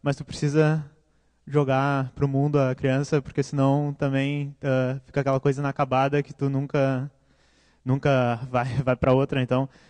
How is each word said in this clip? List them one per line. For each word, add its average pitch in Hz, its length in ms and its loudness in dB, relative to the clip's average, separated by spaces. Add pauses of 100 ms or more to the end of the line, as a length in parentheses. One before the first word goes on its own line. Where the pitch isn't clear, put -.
Mas 139 140 -2
tu 139 80 -12
precisa 151 600 0 (600)
jogar 139 680 0
pro 143 140 -2
mundo 143 280 0
a 131 160 2
criança, 139 480 0
porque - 220 -6
senão 143 500 0
também, 143 680 -2
ah, 131 420 0
fica - 160 -4
aquela 135 200 0
coisa 139 200 0
inacabada 139 640 0
que - 100 -10
tu 139 160 -4
nunca, 135 640 -2 (720)
nunca 131 520 2 (120)
vai, 123 260 0
<laughs> 131 80 0
vai 127 140 0
pra 131 160 2
outra, 135 300 2
então. 127 260 0 (220)